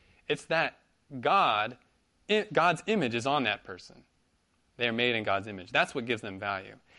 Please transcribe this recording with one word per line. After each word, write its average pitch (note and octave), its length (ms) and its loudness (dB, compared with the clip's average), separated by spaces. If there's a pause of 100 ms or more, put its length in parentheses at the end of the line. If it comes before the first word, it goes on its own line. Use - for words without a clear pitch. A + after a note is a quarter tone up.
(280)
It's - 180 -4
that - 320 -2 (420)
God, B2 580 2 (520)
i-, G#3 240 2
God's E3 320 4
image D#3 300 0
is A#2 100 -2
on C#3 180 2
that G#2 200 -2
person. - 400 -16 (760)
They A#2+ 100 0
are A#2 60 0
made A#2+ 220 0
in A2 80 -2
God's G2 240 0
image. F#2+ 240 -12
That's E3 240 0
what B2+ 100 -4
gives A#2 160 -2
them F#2+ 180 -10
value. G2+ 360 -6 (240)